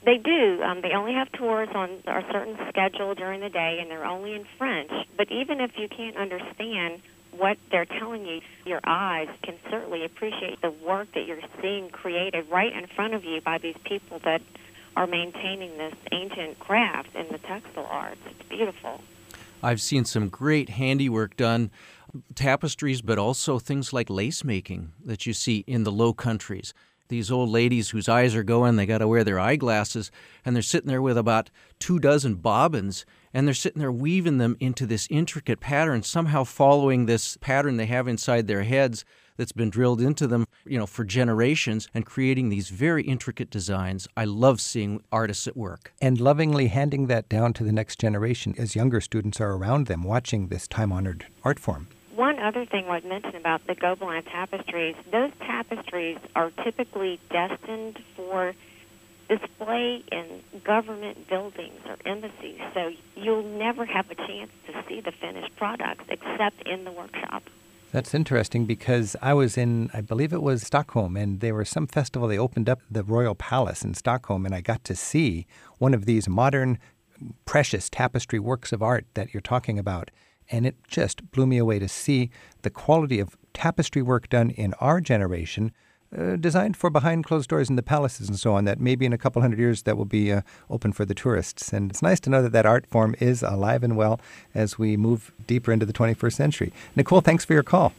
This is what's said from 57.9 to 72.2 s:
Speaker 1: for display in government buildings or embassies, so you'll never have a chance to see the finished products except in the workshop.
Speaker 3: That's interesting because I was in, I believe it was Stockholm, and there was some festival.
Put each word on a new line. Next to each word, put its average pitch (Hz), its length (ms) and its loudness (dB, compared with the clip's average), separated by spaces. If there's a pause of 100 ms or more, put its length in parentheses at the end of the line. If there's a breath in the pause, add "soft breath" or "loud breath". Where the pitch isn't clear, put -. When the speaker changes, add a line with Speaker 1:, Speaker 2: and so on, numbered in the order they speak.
Speaker 1:
for 185 400 -4 (720 loud breath)
display 240 840 -4
in 170 300 -10 (220)
government 214 640 -4
buildings 190 560 -8
or - 100 -12 (120)
embassies, 208 520 -10 (140)
so 170 180 -4 (240)
you'll 220 280 0
never 220 420 -4
have 190 240 -2
a 170 60 -14
chance 202 340 -12 (160)
to - 220 -12
see 202 140 -10
the 175 100 -8
finished 175 460 -12
products - 520 -6
except 208 560 -6
in 185 200 -10
the 185 60 -14
workshop. - 520 -12 (480)
Speaker 3:
That's 123 220 -4
interesting 120 520 2
because 113 560 0
I 131 120 2
was 135 240 2
in, 117 360 0
I 110 80 -6
believe 131 320 -2
it 175 80 -2
was 135 220 0
Stockholm, 110 520 0
and 98 240 -2
there 113 160 0
was 107 140 -2
some 156 180 -2
festival. 123 400 -2